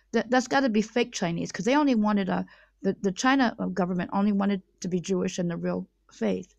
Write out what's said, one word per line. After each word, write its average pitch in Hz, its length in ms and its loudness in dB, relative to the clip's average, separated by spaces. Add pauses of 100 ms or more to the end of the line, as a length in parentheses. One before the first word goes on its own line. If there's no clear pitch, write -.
(140)
that, 226 180 -2
that's 254 160 2
gotta 277 220 2
be 214 120 2
fake 240 320 -2
Chinese, 170 380 -4
'cause 180 140 -6
they 254 100 2
only 285 200 4
wanted, 208 340 2
uh, 185 140 -2 (380)
the, 190 200 0
the 196 100 0
China, 262 480 2
uh, 185 80 -2
government 180 460 -2
only 202 180 2
wanted 196 320 0 (160)
to - 80 -6
be 180 120 -2
Jewish 185 380 -2
and 175 140 -2
the 170 60 -6
real 180 300 -4 (240)
faith. 190 480 -4